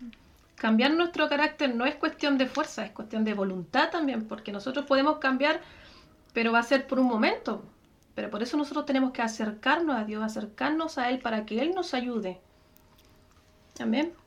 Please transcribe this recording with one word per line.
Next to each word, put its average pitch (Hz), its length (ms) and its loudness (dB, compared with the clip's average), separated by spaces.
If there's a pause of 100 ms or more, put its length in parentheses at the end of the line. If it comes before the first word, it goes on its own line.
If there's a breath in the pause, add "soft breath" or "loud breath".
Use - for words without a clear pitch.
(560)
Cambiar 233 400 4
nuestro 330 340 2
carácter 294 460 0
no 240 100 0
es 294 80 0
cuestión 294 460 0
de 262 80 2
fuerza, 262 360 -4
es 196 80 -10
cuestión 220 320 -4
de 214 120 0
voluntad 196 560 -2
también, 262 360 -2
porque 220 240 -10
nosotros 262 360 -4
podemos 277 320 4
cambiar, 277 420 2 (720 soft breath)
pero 226 180 2
va 226 60 6
a 233 60 4
ser 269 240 2
por 254 100 0
un 254 80 6
momento. 240 580 0 (520)
Pero 208 160 -8
por 208 100 -4
eso 247 160 -2
nosotros 294 300 -2
tenemos 262 240 2
que - 100 -4
acercarnos 240 760 0
a 220 100 -2
Dios, 214 180 -4
acercarnos 269 720 -4
a 247 140 0
Él 254 80 -2
para 220 260 -2
que 220 160 -2
Él 339 140 0
nos 349 180 -2
ayude. 233 460 -2 (1400)
Amén. 247 320 0 (160)